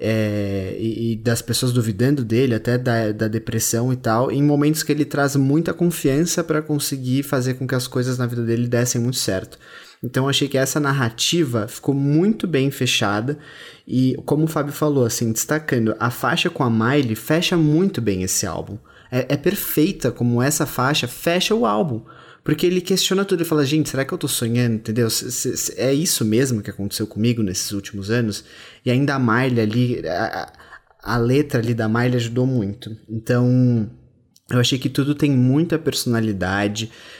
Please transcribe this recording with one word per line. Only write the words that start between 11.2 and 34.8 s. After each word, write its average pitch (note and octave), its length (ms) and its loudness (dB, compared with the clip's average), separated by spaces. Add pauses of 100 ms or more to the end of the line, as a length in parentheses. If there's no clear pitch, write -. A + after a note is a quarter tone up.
ficou - 260 -2
muito D#3 540 2
bem C#3 240 0
fechada, A#2+ 680 0 (500)
e C3 380 2
como D3+ 200 2
o - 20 4
Fábio D3 260 -4
falou, C#3+ 320 2
assim, A2+ 260 0
destacando, B2 680 0
a A#2+ 100 0
faixa C3+ 400 -2
com D3+ 140 -2
a A#2+ 60 2
Miley A#2 440 2
fecha E3+ 420 0
muito D#3+ 460 2
bem F#2+ 220 0
esse F#2+ 240 -2
álbum. G2 320 -8 (320)
É, B2+ 220 0
é D3 40 2
perfeita F3+ 720 0
como A#2+ 300 0
essa D3 240 0
faixa C3 420 -2
fecha F3+ 460 -2
o A3+ 100 2
álbum. G3+ 380 0 (420)
Porque D3+ 220 0
ele F3+ 160 2
questiona F#3+ 420 0
tudo, F#3+ 180 0
ele D#3+ 60 -2
fala, D3+ 160 2
"Gente, D3 240 0
será C3 160 -2
que - 80 -8
eu F3+ 60 -4
tô D3 100 -4
sonhando?", A#2+ 460 0
entendeu? A2 380 0
"Se, - 200 -4
se, - 240 -4
se - 240 -6
é C3 140 2
isso C#3 320 0
mesmo A2 380 2
que G2+ 80 -10
aconteceu G2 340 -6
comigo A2+ 380 0
nesses F#2+ 280 -4
últimos G2 380 -8
anos?" A2+ 340 -2 (400)
E B2+ 60 -2
ainda C#3 240 2
a C#3 60 -2
Miley A#2+ 420 2
ali, G#2+ 460 0
a, F2 440 -4 (520)
a, G#2 100 -4
a A#2+ 40 2
letra B2+ 420 2
ali A#2 160 0
da A2 120 0
Miley A#2+ 280 2
ajudou A#2+ 320 0
muito. G#2+ 500 -4 (100)
Então, B2 800 2 (600)
eu B2+ 100 2
achei B2 200 0
que C#3 100 -2